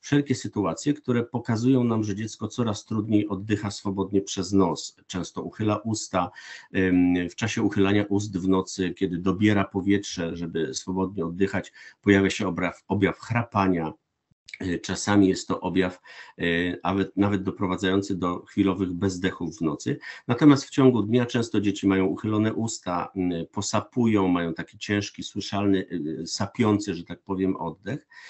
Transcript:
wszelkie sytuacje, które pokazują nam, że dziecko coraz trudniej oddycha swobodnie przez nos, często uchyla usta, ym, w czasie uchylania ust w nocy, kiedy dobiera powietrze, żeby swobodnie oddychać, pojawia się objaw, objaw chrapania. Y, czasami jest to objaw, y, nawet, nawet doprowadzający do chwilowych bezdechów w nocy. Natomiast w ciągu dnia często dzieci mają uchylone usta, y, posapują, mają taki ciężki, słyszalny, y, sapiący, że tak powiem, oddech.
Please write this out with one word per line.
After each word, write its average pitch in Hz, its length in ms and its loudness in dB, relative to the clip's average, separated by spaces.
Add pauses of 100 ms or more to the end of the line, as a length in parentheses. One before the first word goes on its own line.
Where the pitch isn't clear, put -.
wszelkie 139 340 0
sytuacje, 104 600 -2
które 120 280 0
pokazują 120 600 2
nam, 110 200 0
że 104 100 -4
dziecko 107 340 -8
coraz 110 360 -4
trudniej 104 440 0
oddycha 101 420 -4
swobodnie 98 500 -2
przez 98 320 -6
nos, 90 440 2 (100)
często 90 360 -8
uchyla 104 340 -2
usta, 95 540 -4 (460)
ym, 90 380 4 (160)
w - 40 -18
czasie 117 280 -2
uchylania 101 460 2
ust 101 300 -2
w 92 100 -2
nocy, 95 420 0
kiedy 85 280 -2
dobiera 98 460 2
powietrze, 92 720 -2
żeby 82 380 -4
swobodnie 95 520 -4
oddychać, 95 460 -2 (300)
pojawia 98 280 4
się 98 180 -4
objaw, 87 400 -4
objaw 95 300 0
chrapania. 95 760 0 (680)
Y, 87 160 -4
czasami 98 500 4
jest 90 200 0
to 90 120 -2
objaw, 90 400 -2 (380)
y, 87 460 -2
nawet, 95 320 0
nawet 101 260 2
doprowadzający 95 720 -2
do 87 280 -4
chwilowych 95 480 0
bezdechów 90 640 -4
w - 20 -6
nocy. 82 380 -4 (300)
Natomiast 135 360 6
w - 60 -18
ciągu 127 320 6
dnia 120 240 2
często 113 340 0
dzieci 98 260 0
mają 95 200 4
uchylone 107 480 0
usta, 90 580 -4 (300)
y, 82 100 -8
posapują, 107 760 0
mają 85 260 0
taki 87 240 -12
ciężki, 101 440 -4
słyszalny, 101 640 0 (360)
y, 82 40 -10
sapiący, 104 680 0
że 85 100 -10
tak - 180 -14
powiem, 95 340 -2
oddech. 92 500 -8 (240)